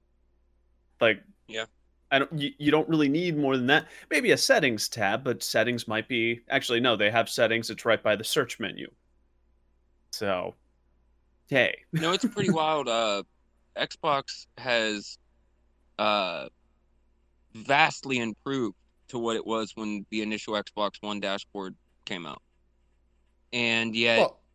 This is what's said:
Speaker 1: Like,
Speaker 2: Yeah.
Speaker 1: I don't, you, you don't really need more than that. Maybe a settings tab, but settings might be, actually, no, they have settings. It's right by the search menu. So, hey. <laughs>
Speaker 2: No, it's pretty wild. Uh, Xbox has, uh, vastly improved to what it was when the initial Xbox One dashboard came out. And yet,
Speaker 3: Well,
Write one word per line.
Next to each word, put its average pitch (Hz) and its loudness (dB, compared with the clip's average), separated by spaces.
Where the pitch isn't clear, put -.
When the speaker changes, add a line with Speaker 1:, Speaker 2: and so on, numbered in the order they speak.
Speaker 1:
Like, 110 4
Speaker 2:
Yeah. 110 -6
Speaker 1:
I 139 4
don't, 139 -4
you, 143 -4
you 147 0
don't 156 4
really 151 4
need 170 0
more 135 2
than 123 -2
that. 147 2
Maybe 262 2
a 135 6
settings 143 2
tab, 110 -2
but 127 -4
settings 117 0
might 110 -4
be, 117 -2
actually, 127 0
no, 123 4
they 104 2
have 113 2
settings. 113 0
It's 107 -10
right 110 4
by 107 2
the 104 -6
search - -2
menu. - -10
So, 92 -4
hey. 123 4
<laughs> - -20
Speaker 2:
No, 160 0
it's 196 0
pretty 202 0
wild. 156 2
Uh, 110 2
Xbox - -4
has, 110 -2
uh, 98 0
vastly 139 0
improved 117 -4
to 123 -8
what 113 -2
it - -6
was 110 -2
when 104 -6
the 107 -4
initial 107 -6
Xbox 104 -4
One 104 -6
dashboard 98 -6
came 85 -10
out. 71 -14
And 113 0
yet, 117 4
Speaker 3:
Well, - 2